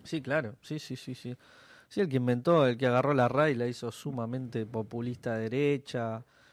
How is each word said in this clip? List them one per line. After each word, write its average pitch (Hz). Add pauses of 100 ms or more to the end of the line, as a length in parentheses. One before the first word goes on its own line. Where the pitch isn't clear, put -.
Sí, 160
claro. 131
Sí, 151
sí, 131
sí, 127
sí. 123 (520)
Sí, -
el 180
que 131
inventó, 127
el 120
que 131
agarró 127
la 127
rai 143
y -
la 120
hizo 120
sumamente 120
populista 117
derecha. 117 (300)